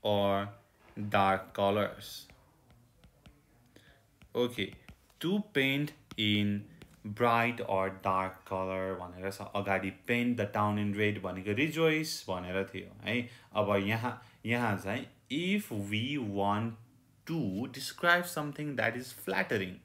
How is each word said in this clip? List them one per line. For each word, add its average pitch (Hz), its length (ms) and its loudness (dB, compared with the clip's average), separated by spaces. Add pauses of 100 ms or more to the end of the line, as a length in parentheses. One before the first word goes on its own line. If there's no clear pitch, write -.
or 101 460 2 (600)
dark 98 440 4
colors। 101 720 0 (2000)
ओके, 120 380 0 (480)
to 202 220 0 (100)
paint 139 380 2 (260)
in 104 340 4 (540)
bright 117 640 2
or 95 220 2 (140)
dark 95 420 0
color 95 500 -2
भनेर 90 360 -8
छ। 98 100 -10 (140)
अगाडि 95 360 0 (180)
paint 120 280 2
the 104 80 2 (100)
town 104 220 2
in 104 200 0
red 104 260 2
भनेको 95 340 -2
रिजोइस 156 720 2
भनेर 92 340 -2 (100)
थियो 92 300 -10
है। 120 180 0 (340)
अब 104 200 2 (120)
यहाँ, 113 340 -2 (240)
यहाँ 113 320 2
चाहिँ 95 280 -4 (260)
if 185 400 0 (200)
we 123 260 0
want 104 560 0 (540)
to 127 440 -2
describe 175 540 2
something 147 500 -4
that 113 220 0
is 127 140 -8
flattering 95 720 -2